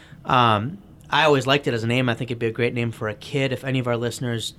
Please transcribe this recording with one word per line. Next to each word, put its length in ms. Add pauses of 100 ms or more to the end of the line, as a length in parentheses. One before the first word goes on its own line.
(240)
Um, 540 (320)
I 140
always 220
liked 200
it 80
as 100
a 20
name. 220
I 60
think 160
it'd 80
be 80
a 60
great 200
name 200
for 160
a 60
kid. 380
If 100
any 160
of 80
our 100
listeners 640